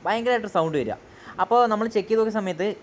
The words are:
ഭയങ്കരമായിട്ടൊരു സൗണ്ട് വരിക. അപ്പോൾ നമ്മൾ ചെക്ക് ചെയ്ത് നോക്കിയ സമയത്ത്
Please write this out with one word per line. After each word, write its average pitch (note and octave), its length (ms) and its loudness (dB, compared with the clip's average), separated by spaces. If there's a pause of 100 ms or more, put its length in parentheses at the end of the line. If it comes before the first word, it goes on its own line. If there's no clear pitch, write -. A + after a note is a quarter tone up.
ഭയങ്കരമായിട്ടൊരു A3+ 520 -2
സൗണ്ട് D#3+ 240 0
വരിക. G#2+ 140 -6 (480)
അപ്പോൾ A#3 160 4 (140)
നമ്മൾ G#3+ 120 0 (100)
ചെക്ക് G3+ 140 0
ചെയ്ത് A3 120 2
നോക്കിയ A3 180 0
സമയത്ത് F#3 300 -2 (140)